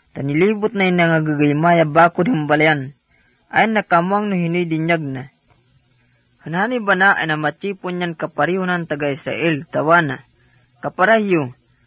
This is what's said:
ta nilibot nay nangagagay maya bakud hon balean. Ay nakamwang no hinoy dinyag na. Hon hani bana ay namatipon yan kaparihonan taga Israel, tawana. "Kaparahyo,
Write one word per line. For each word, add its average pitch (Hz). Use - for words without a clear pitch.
ta -
nilibot 202
nay 185
nangagagay 156
maya 165
bakud 170
hon 160
balean. 147
Ay 208
nakamwang 202
no 202
hinoy 175
dinyag 160
na. 135
Hon 165
hani 233
bana 196
ay 156
namatipon 180
yan 170
kaparihonan 175
taga 147
Israel, 143
tawana. 143
"Kaparahyo, 180